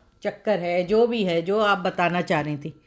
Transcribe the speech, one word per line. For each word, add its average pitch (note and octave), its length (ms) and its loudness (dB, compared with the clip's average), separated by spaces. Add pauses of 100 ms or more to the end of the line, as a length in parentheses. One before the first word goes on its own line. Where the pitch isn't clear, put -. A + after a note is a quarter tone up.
(240)
चक्कर G3+ 360 -2
है, F3 240 0
जो G#3+ 240 4
भी A3+ 160 -2
है, E3+ 180 2
जो G3 180 0
आप G3+ 180 2
बताना F3+ 440 0
चाह E3+ 200 0
रही D3 160 -6
थी, D3 160 -12 (140)